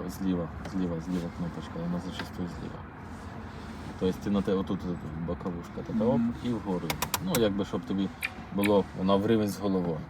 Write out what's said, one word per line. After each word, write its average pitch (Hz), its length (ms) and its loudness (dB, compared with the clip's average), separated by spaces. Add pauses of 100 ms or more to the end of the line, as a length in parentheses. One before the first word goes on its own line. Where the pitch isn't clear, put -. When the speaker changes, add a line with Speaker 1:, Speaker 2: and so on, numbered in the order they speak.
Speaker 1:
зліва, 90 400 0 (240)
зліва, 90 280 0
зліва 85 280 -2 (100)
кнопочка, 80 340 -4 (140)
вона 87 200 0
зачастую 87 420 -6 (120)
зліва. 85 180 -8 (1200)
Тобто 92 240 4
ти 107 60 0
на 101 120 4
те, 104 100 2
отут, 95 320 2
отут 87 120 -2 (300)
боковушка 85 460 -4 (140)
така, 110 180 2
оп, 127 140 6
Speaker 2:
Мгм. 117 160 2 (100)
Speaker 1:
і 123 40 0
вгору. 92 400 0 (360)
Ну, 185 140 0
якби, 101 260 4
щоб 98 200 -2
тобі 98 240 0 (460)
було, 101 300 6 (140)
вона 95 180 6
в 101 100 4
рівень 107 220 6
з 92 100 -2
головою. 92 400 2 (120)